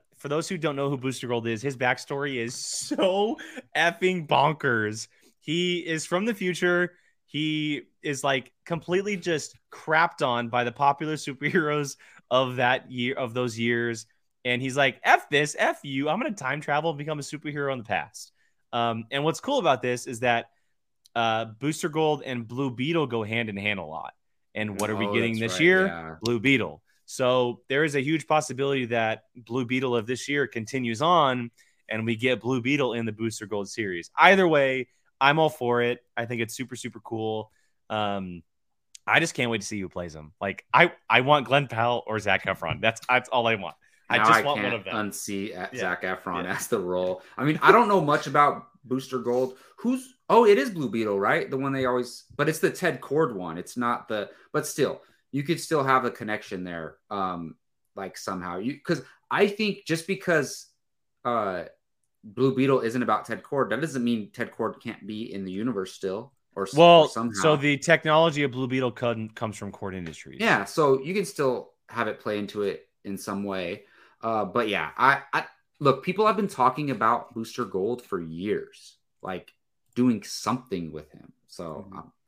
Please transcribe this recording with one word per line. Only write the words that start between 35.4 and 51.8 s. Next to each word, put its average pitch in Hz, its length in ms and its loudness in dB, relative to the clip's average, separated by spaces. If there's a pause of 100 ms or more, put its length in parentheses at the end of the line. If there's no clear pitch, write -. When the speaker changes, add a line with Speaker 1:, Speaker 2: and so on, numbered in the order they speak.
Speaker 1:
for 120 320 0
it. 120 180 0 (160)
I 117 100 -2
think 117 160 -4
it's 113 140 -4
super, 123 200 -8
super 113 260 -12
cool. 110 500 -6 (380)
Um, 101 540 -4 (640)
I 113 120 6
just 165 140 0
can't 123 180 -2
wait 110 100 -2
to 95 60 -12
see 107 120 -6
who 92 100 -6
plays 87 260 -10
him. 76 240 -16
Like, 98 340 -6
I, 170 200 6 (160)
I 117 120 6
want 135 260 4
Glenn 135 200 2
Powell 120 400 0
or 110 120 -2
Zac 95 260 2
Efron. 87 340 -4
That's, 110 300 0
that's 127 200 2
all 120 180 2
I 113 80 4
want. 90 200 -8 (360)
I 120 60 4
Speaker 2:
Now 107 80 4
Speaker 1:
just 113 140 8
Speaker 2:
I 107 40 2
Speaker 1:
want 139 160 0
Speaker 2:
can't 101 140 0
Speaker 1:
one 113 60 -4
of 95 60 -14
them. 101 260 -4
Speaker 2:
unsee 98 400 -6
a-, 90 220 -8
Speaker 1:
Yeah. 127 60 -8
Speaker 2:
Zac 90 240 -4
Efron 90 400 -4
Speaker 1:
Yeah. 92 120 -4
Speaker 2:
as - 120 -6
the 113 120 0
role. 90 420 -2 (160)
I 120 60 -4
mean, 156 180 2
I 151 100 10
don't 220 160 8
know 196 140 4
much 151 260 2
about 147 400 2 (160)
Booster 131 360 -4
Gold. 123 380 -2 (200)
Who's, 254 360 -4 (160)
oh, 226 160 8
it 202 120 8
is 262 120 0
Blue 160 200 -4
Beetle, 104 300 0
right? 127 300 2
The 135 80 -4
one 135 160 -2
they 131 120 0